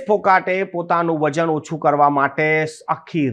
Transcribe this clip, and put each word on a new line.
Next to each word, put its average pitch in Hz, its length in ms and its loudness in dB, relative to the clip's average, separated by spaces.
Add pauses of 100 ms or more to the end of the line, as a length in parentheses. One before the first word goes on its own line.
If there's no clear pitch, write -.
ફોગાટે 185 480 2 (180)
પોતાનું 170 480 -2
વજન 156 320 0
ઓછું 151 320 -6
કરવા 147 320 4
માટે 139 260 0 (520)
આખી 143 380 -4